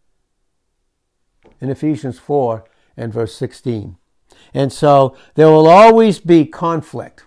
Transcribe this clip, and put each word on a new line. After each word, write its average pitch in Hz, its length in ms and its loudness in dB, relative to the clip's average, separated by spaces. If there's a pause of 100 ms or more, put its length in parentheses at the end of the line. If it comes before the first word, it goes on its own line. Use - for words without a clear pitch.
(1600)
in 135 120 -10
Ephesians 131 480 -10
four 120 460 -6 (300)
and 117 160 -14
verse 110 220 -10
sixteen. 110 640 -12 (560)
And 139 180 -4
so 139 440 0 (200)
there 156 120 4
will 156 200 4
always 220 520 4
be 165 260 2
conflict. 160 800 -12